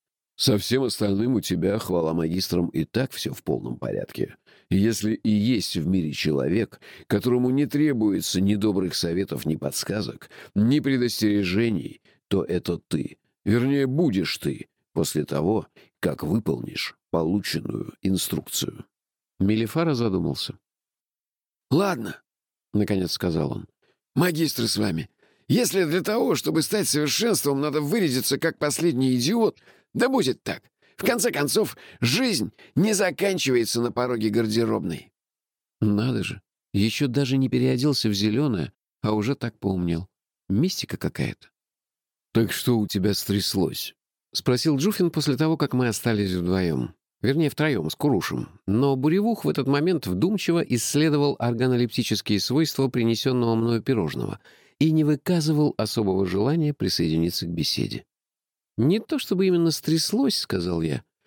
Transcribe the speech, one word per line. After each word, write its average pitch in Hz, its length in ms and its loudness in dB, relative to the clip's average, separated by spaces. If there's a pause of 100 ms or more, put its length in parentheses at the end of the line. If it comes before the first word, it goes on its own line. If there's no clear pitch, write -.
(360)
"Со - 220 2
всем 127 260 0
остальным 107 520 0
у 101 60 0
тебя, 92 360 0
хвала 85 380 -2
магистрам, 87 540 0
и 78 160 -2
так 131 260 -4
всё - 220 -8
в - 100 -14
полном 60 340 -4
порядке. - 580 -6 (340)
Если 107 440 2
и - 160 -2
есть 107 480 2
в 80 100 -2
мире 87 240 0
человек, 76 720 -2 (260)
которому 123 440 2
не 139 160 0
требуется 110 720 0
ни 101 140 4
добрых 95 400 0
советов, 85 500 -2
ни 78 100 0
подсказок, 76 760 -6 (260)
ни 117 240 4
предостережений, 107 1200 0 (260)
то 95 160 0
это 87 360 -2
ты. - 380 -6 (280)
Вернее, 135 400 2
будешь 127 540 0
ты - 280 -6 (260)
после 78 300 0
того, 80 440 0 (320)
как 73 240 -4
выполнишь 76 720 -4 (140)
полученную 82 920 -2
инструкцию". - 840 -4 (540)
Мелифара 113 540 2
задумался. 92 640 -2 (1120)
"Ладно", 143 520 0 (520)
наконец 98 400 0
сказал 80 380 0
он. - 160 -10 (480)
"Магистры 151 520 0
с 101 100 -2
вами. 98 320 -2 (380)
Если 196 360 2
для 165 180 0
того, 233 340 0
чтобы 156 280 0
стать 202 240 -2
совершенством, 147 720 0
надо 151 180 -2
вырядиться 143 600 0
как 160 180 -2
последний 143 580 0
идиот, 196 440 2 (340)
да - 160 2
будет 196 320 0
так. - 220 -10 (340)
В - 60 -8
конце 240 280 2
концов, 143 440 0 (240)
жизнь 143 520 0 (240)
не 202 180 4
заканчивается 175 880 0
на 120 100 0
пороге 123 380 0
гардеробной". 107 800 0 (720)
Надо 107 420 0
же, - 180 -10 (320)
ещё 110 340 0
даже 131 300 0
не 135 120 2
переоделся 127 600 2
в 104 40 0
зелёное, 107 580 0 (300)
а 107 120 0
уже 107 220 0
так 120 240 -8
поумнел. 87 480 -2 (400)
Мистика 127 500 -2
какая-то. - 520 -6 (840)
"Так 117 180 2
что - 260 0
у 104 100 0
тебя 101 260 0
стряслось?" 95 840 -2 (380)
спросил 160 440 0
Джуфин 175 340 0
после 147 260 -2
того, 160 200 0
как 147 160 -2
мы 127 140 2
остались 104 440 0
вдвоём. 87 640 0 (280)
Вернее, 143 280 2
втроём, 143 400 0
с - 60 -6
Курушем. 98 540 -2 (180)
Но 131 280 2
Буревух 185 500 0
в 151 40 2
этот 139 180 -2
момент 143 380 0
вдумчиво 170 540 0
исследовал 147 800 2
органолептические 120 1000 0
свойства 135 500 0
принесённого 117 640 2
мною 113 260 2
пирожного 76 580 -2 (400)
и 156 120 4
не 156 140 4
выказывал 151 720 2
особого 98 480 0
желания 139 480 0
присоединиться 85 720 0
к 85 40 -6
беседе. - 560 -4 (720)
"Не 156 220 2
то 269 200 -4
чтобы 190 280 0
именно 170 240 4
стряслось", — 202 640 0
сказал 87 440 -2
я, 76 220 -2 (240)